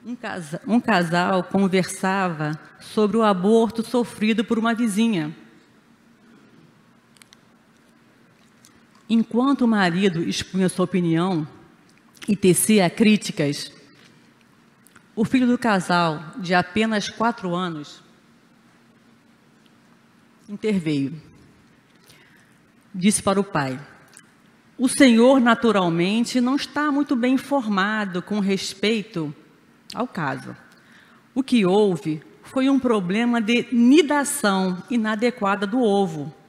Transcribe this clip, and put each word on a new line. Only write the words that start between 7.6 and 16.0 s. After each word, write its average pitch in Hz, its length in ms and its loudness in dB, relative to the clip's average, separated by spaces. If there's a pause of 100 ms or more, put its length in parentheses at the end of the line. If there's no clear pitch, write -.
Enquanto 233 540 0
o 240 60 4
marido 185 540 2
expunha 185 460 -2
sua 180 160 -2
opinião 170 600 0 (840)
e 202 80 2
tecia 185 520 4
críticas, 160 840 0 (1400)
o 214 100 0
filho 254 220 2
do 240 120 2
casal, 175 800 0